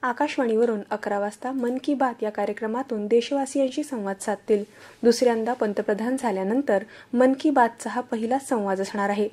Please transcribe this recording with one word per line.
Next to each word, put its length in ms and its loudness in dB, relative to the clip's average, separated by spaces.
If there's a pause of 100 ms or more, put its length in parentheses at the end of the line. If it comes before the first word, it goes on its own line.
आकाशवाणीवरून 760 0 (100)
अकरा 280 -2
वाजता 340 -4
मन 320 -2
की 100 0
बात 280 0
या 80 -2
कार्यक्रमातून 760 -4
देशवासियांशी 760 0
संवाद 380 -6
साधतील. 440 -2 (380)
दुसऱ्यांदा 500 4
पंतप्रधान 680 -2
झाल्यानंतर 640 0 (300)
मन 280 6
की 100 2
बातचा 400 2
हा 100 -4
पहिलाच 480 -4
संवाद 320 0
असणार 280 -2
आहे. 240 0